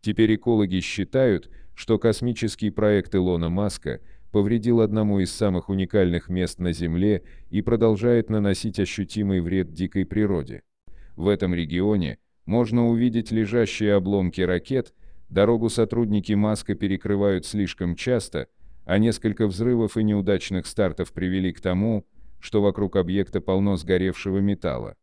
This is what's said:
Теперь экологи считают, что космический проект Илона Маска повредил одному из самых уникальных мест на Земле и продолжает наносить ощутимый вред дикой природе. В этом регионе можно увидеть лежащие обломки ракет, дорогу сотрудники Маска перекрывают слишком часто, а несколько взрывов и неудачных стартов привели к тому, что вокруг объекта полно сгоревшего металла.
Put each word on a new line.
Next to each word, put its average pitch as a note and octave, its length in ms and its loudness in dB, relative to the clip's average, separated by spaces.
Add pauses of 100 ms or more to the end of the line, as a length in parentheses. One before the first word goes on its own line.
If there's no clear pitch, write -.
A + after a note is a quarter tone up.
Теперь G#2+ 340 4
экологи G2+ 460 2
считают, G#2+ 680 0 (240)
что - 260 0
космический A2 680 0
проект G#2 460 2
Илона F2 340 2
Маска F2+ 520 -4 (300)
повредил A2+ 500 2
одному G#2 380 2
из F#2 120 0
самых F#2+ 380 -2
уникальных F#2 600 0
мест F2+ 300 -2
на F2+ 140 0
Земле F2 500 0 (260)
и G#2 120 -2
продолжает A2+ 680 2
наносить G#2 500 0
ощутимый G2 600 -2
вред F2 320 -2
дикой F2+ 340 -2
природе. F#2+ 580 -2 (520)
В F2+ 140 -2
этом F#2 260 0
регионе E2+ 640 -2 (260)
можно A#2 420 2
увидеть A#2 440 0
лежащие A2 600 0
обломки F#2+ 480 0
ракет, F2+ 520 -2 (360)
дорогу A2 400 4
сотрудники A2 640 0
Маска G#2 420 0
перекрывают G2 680 0
слишком F#2 500 -2
часто, G2+ 520 -2 (380)
а F#2 120 2
несколько A2 500 2
взрывов A2+ 500 0
и A2 60 2
неудачных G2 640 0
стартов F#2 460 -2
привели F#2 400 -2
к - 80 -14
тому, G2 440 0 (340)
что - 220 0
вокруг G2+ 360 0
объекта F#2 420 0
полно F#2+ 380 2
сгоревшего F#2 640 0
металла. F2+ 640 -2